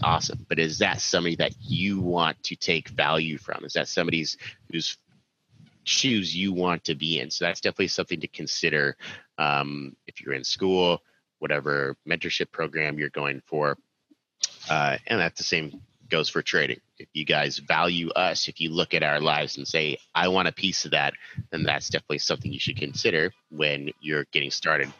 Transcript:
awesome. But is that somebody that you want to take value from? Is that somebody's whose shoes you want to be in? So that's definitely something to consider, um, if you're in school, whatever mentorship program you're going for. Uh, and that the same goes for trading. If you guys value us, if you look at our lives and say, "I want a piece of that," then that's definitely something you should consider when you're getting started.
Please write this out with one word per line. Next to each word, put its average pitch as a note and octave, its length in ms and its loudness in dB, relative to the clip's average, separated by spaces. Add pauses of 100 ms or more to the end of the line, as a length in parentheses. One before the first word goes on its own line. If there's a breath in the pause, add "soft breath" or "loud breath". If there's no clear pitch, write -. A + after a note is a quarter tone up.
awesome. - 460 0
But D#2+ 100 0
is D#2+ 200 0
that F#2+ 220 0
somebody E2+ 360 0
that D2+ 240 0
you F#2+ 400 0
want F2 440 2
to - 120 -6
take E2 320 -2
value D2+ 500 0
from? - 260 -8
Is D2+ 100 -10
that D#2 120 0
somebody's E2 500 0 (360 loud breath)
whose E2 240 -4 (880)
shoes G#2 500 2
you F#2+ 180 0
want F2+ 320 2
to D#2+ 120 0
be D#2 240 0
in? C#2+ 100 -6
So - 140 -2
that's E2+ 160 0
definitely F#2+ 280 2
something E2+ 320 -2
to E2 60 -4
consider, D2+ 680 0 (420 loud breath)
um, C#2+ 560 -2 (140)
if - 120 -16
you're C#2+ 140 -6
in C2 100 -4
school, F2+ 580 2 (360)
whatever C#2+ 580 0 (120)
mentorship E2+ 420 -2
program D2+ 480 -2
you're D2 120 -2
going C#2+ 360 -4
for. D2 320 0 (920)
Uh, D2 280 2 (100)
and A2+ 140 2
that E2 160 0
the - 80 -6
same D#2 360 -2 (280)
goes D#2 200 2
for D#2 140 0
trading. C#2 380 0 (180)
If - 160 -20
you D#2 100 -4
guys D2 340 2
value E2 520 2
us, E2+ 380 2
if - 120 -12
you D#2+ 100 -2
look E2+ 240 2
at D#2+ 80 2
our D2 180 2
lives D2+ 380 2
and C#2 80 -8
say, D2+ 320 0 (160)
"I F2 140 4
want F#2 200 4
a D2+ 40 2
piece - 320 -2
of D2 80 -4
that," C#2+ 220 2 (360 loud breath)
then D#2+ 120 -2
that's D2 260 0
definitely D2+ 300 -2
something - 340 -2
you C#2 80 -6
should - 160 -2
consider D#2+ 560 0 (180)
when D2 400 -2 (100)
you're D2+ 320 -2
getting C#2+ 180 0
started. C#2+ 500 0